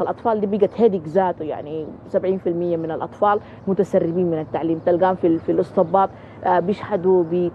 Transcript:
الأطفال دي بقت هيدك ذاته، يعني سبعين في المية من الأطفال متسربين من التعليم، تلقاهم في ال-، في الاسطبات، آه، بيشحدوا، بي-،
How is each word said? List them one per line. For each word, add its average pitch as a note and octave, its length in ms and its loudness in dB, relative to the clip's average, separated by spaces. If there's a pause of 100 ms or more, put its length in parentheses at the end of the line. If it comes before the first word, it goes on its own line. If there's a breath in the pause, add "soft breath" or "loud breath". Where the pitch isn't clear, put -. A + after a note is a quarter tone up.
الأطفال G#3+ 400 -2
دي G3+ 160 -2
بقت F#3+ 120 2 (120)
هيدك G3 260 2
ذاته، E3+ 380 0
يعني D3 420 -8 (200)
سبعين F#3 300 0
في F#3+ 120 -4
المية E3+ 280 -2
من D#3+ 140 -6
الأطفال G#3 480 0 (280 loud breath)
متسربين F3+ 640 0
من D#3+ 80 -2
التعليم، D#3+ 460 -4
تلقاهم F3+ 300 2
في F3+ 120 0
ال-، E3 120 2
في - 120 -2
الاسطبات، F3+ 580 2 (340 loud breath)
آه، F#3 160 2
بيشحدوا، F#3 640 0
بي-، F3 320 -2